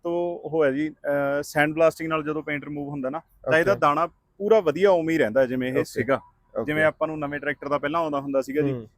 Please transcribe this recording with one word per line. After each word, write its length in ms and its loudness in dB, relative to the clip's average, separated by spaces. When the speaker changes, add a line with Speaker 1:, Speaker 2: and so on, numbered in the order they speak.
Speaker 1:
ਤੋਂ 400 -4
ਉਹ 220 0
ਹੈ 60 4
ਜੀ, 180 -2
ਅ, 520 -2
ਸੈਂਡ 320 0
ਬਲਾਸਟਿੰਗ 360 0
ਨਾਲ 140 0
ਜਦੋਂ 200 -4
ਪੇਂਟ 200 -6
ਰਿਮੂਵ 260 -8
ਹੁੰਦਾ 200 -6
ਨਾ, 100 -6
ਤਾਂ 400 0
ਇਹਦਾ 120 2
Speaker 2:
ਓਕੇ। 80 0
Speaker 1:
ਦਾਣਾ 280 2
ਪੂਰਾ 520 0
ਵਧੀਆ 320 4
ਉਵੇਂ 220 2
ਹੀ 40 2
ਰਹਿੰਦਾ 280 4
ਜਿਵੇਂ 220 -2
ਇਹ 60 -4
Speaker 2:
ਓਕੇ। 100 0
Speaker 1:
ਸੀਗਾ। 320 -2
Speaker 2:
ਓਕੇ। 500 -8
Speaker 1:
ਜਿਵੇਂ 180 0
ਆਪਾਂ 240 0
ਨੂੰ 120 -8
ਨਵੇਂ 200 -6
ਟਰੈਕਟਰ 300 -6
ਦਾ 80 0
ਪਹਿਲਾਂ 240 -2
ਆਉਂਦਾ 180 -2
ਹੁੰਦਾ 220 0
ਸੀਗਾ 200 -2
ਜੀ, 100 0
Speaker 2:
ਹੂੰ। 160 -8